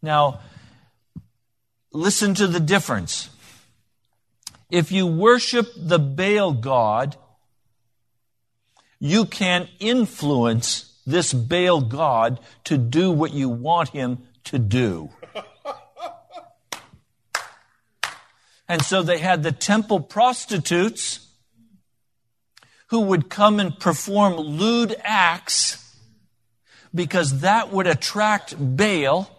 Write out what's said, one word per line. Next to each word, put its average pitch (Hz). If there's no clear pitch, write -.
Now, 147
listen 196
to 202
the 170
difference. 147
If 170
you 185
worship 233
the 165
Baal 180
god, 123
you 185
can 180
influence 147
this 165
Baal 165
god 123
to 156
do 139
what 151
you 135
want 147
him 123
to 139
do. 101
<laughs> -
And 170
so 190
they 170
had 175
the 160
temple 208
prostitutes 208
who 226
would 190
come 208
and 175
perform 196
lewd 196
acts -
because 165
that 196
would 190
attract 208
Baal. 156